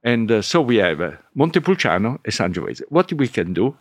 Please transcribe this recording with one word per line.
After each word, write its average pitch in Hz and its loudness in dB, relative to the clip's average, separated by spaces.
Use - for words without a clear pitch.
And, 117 0
uh, 107 4
so 165 0
we 120 2
have, 87 2
uh, 80 -4
Montepulciano 139 0
and 110 -6
Sangiovese. 87 -4
What 180 0
we 143 0
can 92 -4
do 110 0